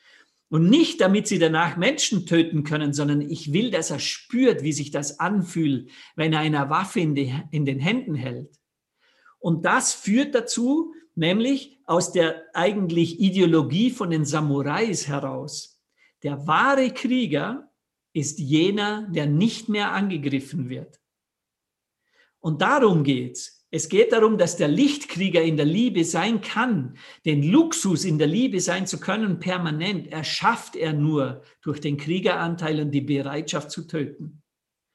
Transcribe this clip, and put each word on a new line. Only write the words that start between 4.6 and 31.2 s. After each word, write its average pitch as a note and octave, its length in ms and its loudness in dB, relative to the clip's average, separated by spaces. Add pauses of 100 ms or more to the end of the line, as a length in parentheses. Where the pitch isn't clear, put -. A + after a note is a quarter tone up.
wie D3+ 100 0
sich C#3+ 200 -6
das - 260 -6
anfühlt, E3 720 -2 (240)
wenn D#3 180 0
er D#3 80 2
eine D3+ 300 0
Waffe F#3 300 -2
in D#3 140 0
die, C3+ 200 -2 (160)
in D3+ 160 -2
den C3+ 140 -2
Händen F#3 340 -2
hält. B2+ 420 -10 (800)
Und E3+ 260 0
das A3+ 280 2
führt C4+ 420 0
dazu, B3+ 600 -2 (220)
nämlich G#3+ 680 0
aus E3+ 280 0
der E3 320 0 (100)
eigentlich F3 640 0
Ideologie F3+ 720 4
von F#3 200 -4
den D#3+ 140 0
Samurais D3+ 840 -2
heraus. C#3 720 -8 (400)
Der C#3+ 240 -6
wahre B3+ 460 2
Krieger A3+ 800 -2 (400)
ist D3 260 -4
jener, G3+ 720 0
der D#3 160 -2
nicht E3 420 0
mehr G#3 240 0
angegriffen C#3+ 760 -4
wird. - 320 -14 (1400)
Und D#3+ 240 -2
darum G#3 400 6
geht's. B2+ 680 -4
Es - 180 -4
geht G#3+ 240 4
darum, A3 260 4
dass F3 180 2
der D#3+ 120 2
Lichtkrieger F3+ 720 2
in D#3+ 140 2
der D3 100 2
Liebe F#3+ 380 2
sein G3 360 0
kann. G#3 560 -2 (300)
Den D3 160 2
Luxus G3 640 2
in D#3 140 0
der D3 100 4
Liebe G3+ 320 0
sein F#3 260 -2
zu E3 140 -8
können, G3+ 380 -2
permanent, F3 760 -4
erschafft F3 640 -2
er D#3+ 160 -2
nur D3 500 0 (200)